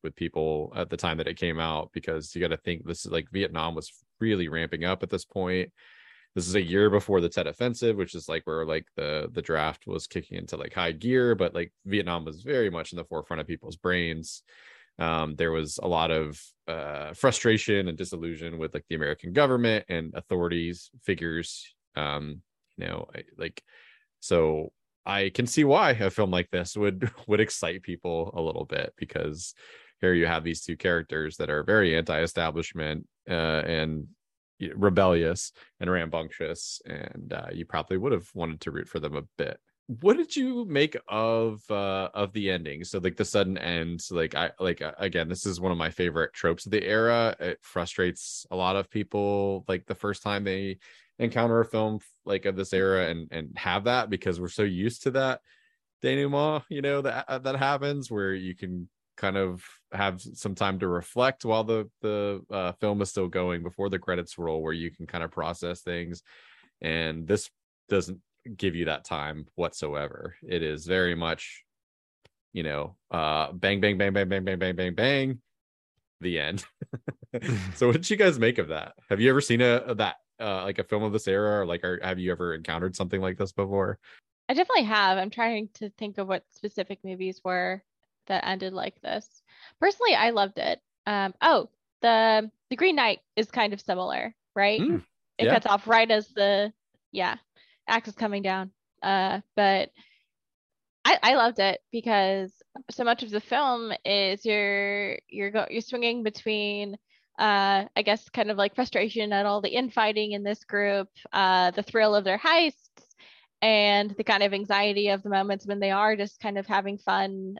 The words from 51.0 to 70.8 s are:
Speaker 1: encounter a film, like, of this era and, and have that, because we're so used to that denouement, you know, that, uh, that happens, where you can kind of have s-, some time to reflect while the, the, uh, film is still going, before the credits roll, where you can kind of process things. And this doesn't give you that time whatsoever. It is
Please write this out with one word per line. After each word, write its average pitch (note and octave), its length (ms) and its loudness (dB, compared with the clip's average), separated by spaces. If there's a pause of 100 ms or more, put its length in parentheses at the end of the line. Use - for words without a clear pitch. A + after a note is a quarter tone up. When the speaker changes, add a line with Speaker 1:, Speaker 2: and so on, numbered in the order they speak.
Speaker 1:
encounter A#2 420 2
a A2+ 40 4
film, A2 360 -2 (260)
like, F#2+ 180 -2
of G2 100 0
this F#2+ 200 -4
era F#2+ 340 4
and, E2 240 -6
and D#2 240 -10
have F#2+ 280 -2
that, A#2+ 260 0
because F#2 280 -2
we're F2+ 100 -6
so - 140 -4
used G2+ 420 -2
to C3+ 80 0
that C3 280 0 (600)
denouement, C#3+ 680 0
you C#3+ 140 -6
know, C#3+ 180 0
that, C3+ 260 -4
uh, C3+ 120 -4
that C3+ 180 -4
happens, C#3 540 -2
where G2 240 -2
you F#2 200 -6
can F2+ 360 -8 (260)
kind G2 220 -2
of F2+ 260 -2 (260)
have G2 260 0
s-, F#2+ 180 -14
some G2 200 -6
time G2 260 0
to G2 60 -2
reflect A#2 600 0
while A2 180 2
the, A2 240 0 (140)
the, G2+ 480 -2
uh, F#2 220 -2
film G#2 280 0
is G2 80 0
still F#2+ 200 -2
going, F2+ 340 -2
before G2 260 -4
the F#2+ 100 -2
credits F2 380 -4
roll, D#2+ 260 -2
where D#2+ 120 -2
you E2 160 -6
can D#2+ 160 -14
kind E2 180 -6
of D#2+ 60 -8
process F2 500 -6
things. F2 420 -8 (600)
And D#2+ 440 -4
this G2+ 220 0 (400)
doesn't F#2 320 0 (360)
give F#2 200 -2
you E2+ 100 -2
that D2+ 180 -4
time D2+ 420 -6 (100)
whatsoever. D2 800 -6 (100)
It E2+ 160 -2
is D2+ 240 -4